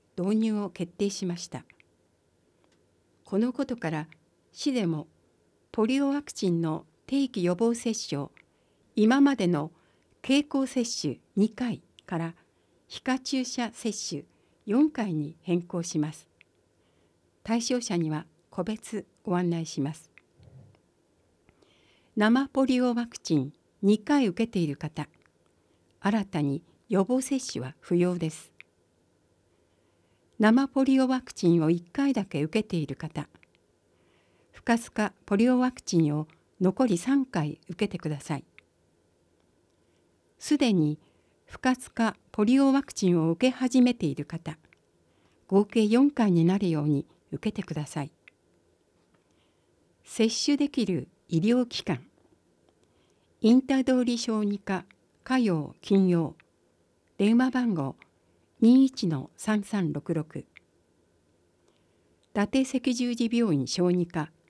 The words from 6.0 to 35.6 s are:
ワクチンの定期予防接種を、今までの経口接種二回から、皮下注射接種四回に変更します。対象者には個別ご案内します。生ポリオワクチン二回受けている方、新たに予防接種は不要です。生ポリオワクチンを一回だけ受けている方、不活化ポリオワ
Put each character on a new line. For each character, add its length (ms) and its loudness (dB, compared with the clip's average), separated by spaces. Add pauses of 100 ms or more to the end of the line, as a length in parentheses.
ワ 120 -2
ク 120 -18
チ 160 -2
ン 120 0
の 240 -4 (220)
定 200 0
期 160 -4
予 120 2
防 180 0
接 340 -6
種 120 -6
を、 120 -10 (640)
今 240 4
ま 160 6
で 120 0
の 240 0 (500)
経 220 2
口 240 -2
接 340 -4
種 180 -4 (160)
二 140 2
回 320 -6 (240)
か 140 -6
ら、 160 -8 (520)
皮 140 -18
下 180 -2
注 240 -4
射 300 -8
接 360 -8
種 160 -10 (400)
四 260 2
回 220 -6
に 280 -6
変 200 -2
更 200 -8
し 160 -6
ま 160 -2
す。 140 -20 (1160)
対 180 -2
象 200 -2
者 160 -4
に 140 -2
は 140 -6 (240)
個 140 -6
別 440 -8 (160)
ご 120 -2
案 140 0
内 160 -2
し 160 -8
ま 120 -4
す。 180 -20 (2000)
生 340 4
ポ 160 2
リ 160 2
オ 120 0
ワ 140 -4
ク 100 -18
チ 180 -2
ン 180 0 (280)
二 180 4
回 280 2
受 180 0
け 60 -18
て 80 -2
い 80 0
る 80 -4
方、 320 -10 (920)
新 240 0
た 160 -4
に 200 -2 (280)
予 140 2
防 180 0
接 180 -4
種 220 -8
は 180 -12
不 180 0
要 200 2
で 120 -2
す。 220 -14 (1900)
生 300 4
ポ 160 -2
リ 160 4
オ 80 2
ワ 140 -2
ク 120 -20
チ 220 4
ン 80 2
を 60 2
一 200 -2
回 240 -2
だ 120 -2
け 180 -4
受 180 -2
け 60 -10
て 100 -4
い 80 -2
る 100 -10
方、 320 -10 (1200)
不 120 -20
活 280 0
化 220 -4 (120)
ポ 120 0
リ 120 4
オ 80 2
ワ 140 0